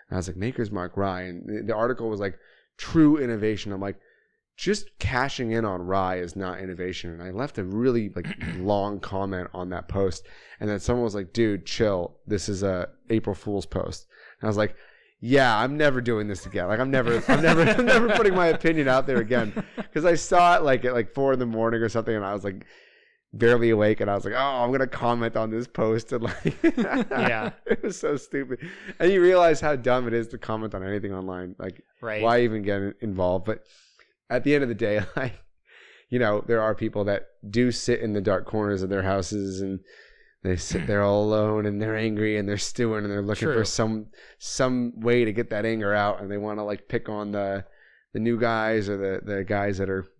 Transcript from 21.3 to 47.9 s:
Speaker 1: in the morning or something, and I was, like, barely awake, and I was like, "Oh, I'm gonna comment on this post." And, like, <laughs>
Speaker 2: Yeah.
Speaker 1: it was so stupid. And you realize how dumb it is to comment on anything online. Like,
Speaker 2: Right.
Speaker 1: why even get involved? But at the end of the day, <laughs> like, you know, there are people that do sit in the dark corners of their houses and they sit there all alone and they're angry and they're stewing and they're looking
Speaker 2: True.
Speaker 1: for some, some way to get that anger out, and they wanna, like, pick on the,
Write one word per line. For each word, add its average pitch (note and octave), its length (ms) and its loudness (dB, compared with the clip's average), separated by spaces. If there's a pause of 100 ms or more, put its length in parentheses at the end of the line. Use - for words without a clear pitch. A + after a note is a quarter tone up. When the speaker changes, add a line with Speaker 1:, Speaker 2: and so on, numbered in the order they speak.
Speaker 1:
in B2+ 60 0
the B2+ 60 0
morning A2+ 360 0
or A2+ 80 2
something, A2+ 260 -2
and G#2 100 -2
I G2 80 -2
was, G2 100 -6
like, G2 220 -6 (680)
barely A#2 360 6
awake, G#2 320 4
and G2+ 100 0
I G2+ 40 2
was G2+ 100 -2
like, G2+ 80 -4
"Oh, A#2+ 40 -2 (240)
I'm B2 120 2
gonna C3+ 140 2
comment A#2 500 0
on A2+ 140 -2
this A#2 140 -4
post." A2+ 460 -2
And, A#2 120 -2
like, C3 340 -2
<laughs> - 60 -10
Speaker 2:
Yeah. A3 880 0 (140)
Speaker 1:
it - 160 -2
was G3 160 -6
so D3 200 -2
stupid. C3 420 -6 (400)
And E3 100 6
you F#3+ 120 6
realize F3 400 6
how D3+ 160 0
dumb B2+ 280 2
it A2+ 80 0
is A#2 160 0
to - 80 -14
comment A2 380 -6
on F#2+ 100 -6
anything G2+ 280 -4
online. F#2 440 -8
Like, F#2+ 240 -10 (200)
Speaker 2:
Right. G#2+ 200 -4
Speaker 1:
why A#2 200 4
even A2 200 0
get G2 200 -2 (180)
involved? F#2 460 0
But - 180 -4 (680)
at B2 140 0
the C#3+ 100 4
end C#3+ 100 4
of B2+ 60 -2
the A#2 60 -2
day, G#2 240 0 (100)
<laughs> - 60 -12
like, C3 160 -4 (800)
you B2 100 -2
know, G#2 260 2
there A2+ 160 2
are A2 140 2
people G#2+ 300 -2
that G2+ 220 -2 (220)
do A#2+ 220 2
sit - 300 -2
in A2 100 -2
the G#2 80 0
dark F#2 260 0
corners G2+ 380 -2
of F#2+ 60 -4
their G2 140 0
houses G2 580 -2
and F#2+ 180 -4 (640)
they F2+ 140 0
sit - 280 -4
there G#2 160 2
all G2+ 220 4
alone G#2+ 420 2
and G#2 160 -2
they're A2 140 -2
angry G#2+ 420 0
and G2+ 120 -2
they're G#2 80 -2
stewing A2 480 -2
and G2+ 80 -4
they're G2+ 80 -2
looking G#2 260 -2
Speaker 2:
True. C3 120 2
Speaker 1:
for G#2+ 40 2
some, A2 440 -2 (320)
some B2 600 -2
way A#2+ 240 4
to G#2+ 80 2
get G#2+ 200 -2
that G#2+ 140 -2
anger A2 300 0
out, G2+ 240 2
and G2 100 -8
they G2+ 80 -4
wanna, G#2 280 -4
like, G#2 240 -8
pick - 180 -4
on G#2 240 -6
the, G2 320 -2 (480)